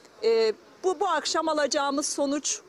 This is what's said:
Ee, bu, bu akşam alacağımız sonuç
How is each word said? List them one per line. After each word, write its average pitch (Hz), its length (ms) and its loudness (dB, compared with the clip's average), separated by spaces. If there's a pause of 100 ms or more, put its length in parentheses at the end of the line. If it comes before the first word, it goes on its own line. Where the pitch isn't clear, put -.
(240)
Ee, 226 280 4 (320)
bu, 359 160 0
bu 392 80 0
akşam 320 400 0
alacağımız 294 580 0
sonuç 285 640 -2